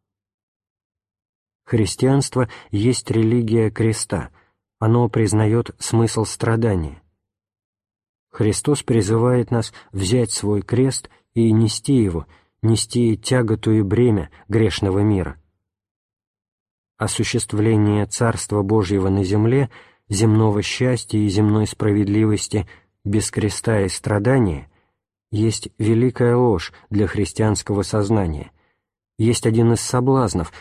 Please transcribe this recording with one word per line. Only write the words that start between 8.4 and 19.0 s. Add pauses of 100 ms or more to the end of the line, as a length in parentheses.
призывает
нас (180)
взять
свой
крест (240)
и
нести
его – (380)
нести
тяготу
и
бремя (180)
грешного
мира. (1600)
Осуществление
Царства
Божьего